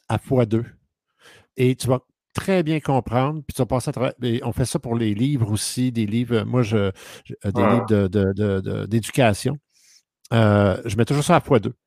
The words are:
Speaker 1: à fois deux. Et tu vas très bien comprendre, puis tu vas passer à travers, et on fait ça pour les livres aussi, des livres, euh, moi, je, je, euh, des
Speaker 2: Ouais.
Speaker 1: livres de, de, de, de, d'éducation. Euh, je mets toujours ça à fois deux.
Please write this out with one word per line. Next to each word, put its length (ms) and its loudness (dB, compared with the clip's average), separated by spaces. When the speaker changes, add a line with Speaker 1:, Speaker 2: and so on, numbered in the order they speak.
Speaker 1:
à 80 0
fois 280 2
deux. 200 -2
Et 160 2
tu 120 -6
vas 120 2
très 300 0
bien 160 -2
comprendre, 640 -2
puis 80 -12
tu 80 -2
vas 60 0
passer 220 -2
à 20 -2
travers, 220 -4
et 200 -2
on 80 -4
fait 140 -2
ça 140 -4
pour 160 -6
les 180 0
livres 380 0
aussi, 400 -2
des 160 -2
livres, 300 -2
euh, 80 0
moi, 180 0
je, 260 0
je, 100 -16
euh, 60 0
des 100 -2
Speaker 2:
Ouais. 120 4
Speaker 1:
livres 120 2
de, 220 2
de, 260 0
de, 280 -2
de, 260 -6
d'éducation. 680 0
Euh, 520 4
je 100 -6
mets 100 2
toujours 180 0
ça 120 4
à 60 4
fois 180 2
deux. 140 -4